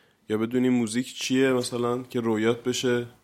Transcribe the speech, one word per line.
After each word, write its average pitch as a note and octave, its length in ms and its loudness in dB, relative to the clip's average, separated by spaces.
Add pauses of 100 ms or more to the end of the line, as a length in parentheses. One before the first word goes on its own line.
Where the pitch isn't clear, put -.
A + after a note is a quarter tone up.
(280)
یا G#2+ 100 0
بدونی B2 300 2
موزیک A#2+ 460 0
چیه، C3 380 2
مثلاً A#2+ 580 -2
که B2 100 -2
رویات A2+ 420 2
بشه A#2+ 440 0 (180)